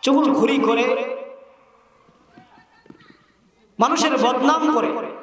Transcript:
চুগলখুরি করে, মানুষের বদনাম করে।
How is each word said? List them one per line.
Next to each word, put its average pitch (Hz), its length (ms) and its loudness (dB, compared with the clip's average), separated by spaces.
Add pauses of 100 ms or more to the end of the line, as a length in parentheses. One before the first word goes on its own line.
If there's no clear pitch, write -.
চুগলখুরি 277 560 2
করে, 233 280 2 (3000)
মানুষের 294 380 0
বদনাম 269 560 2
করে। - 500 -4